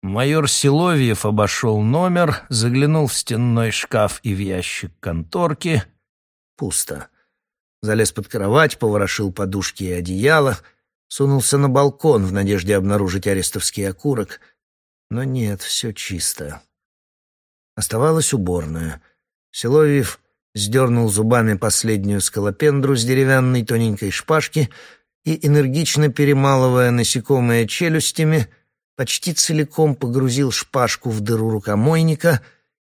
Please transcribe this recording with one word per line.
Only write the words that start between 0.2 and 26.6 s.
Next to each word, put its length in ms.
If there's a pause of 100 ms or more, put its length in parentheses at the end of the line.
Силовьев 760
обошёл 560
номер, 640
заглянул 600
в 60
стенной 580
шкаф 520
и 100
в 60
ящик 520 (100)
конторки. 800 (720)
Пусто. 540 (720)
Залез 320
под 160
кровать, 500
поворошил 540
подушки 500
и 80
одеяло, 680 (560)
сунулся 460
на 100
балкон 560
в 80
надежде 420
обнаружить 520
арестовский 600
окурок. 540 (720)
Но 120
нет, 380
всё 300
чисто. 720 (1120)
Оставалась 580
уборная. 680 (520)
Силовьев 680 (360)
сдёрнул 540
зубами 440
последнюю 680
скалопендру 760
с 100
деревянной 580
тоненькой 460
шпажки 600 (520)
и, 220
энергично 640
перемалывая 800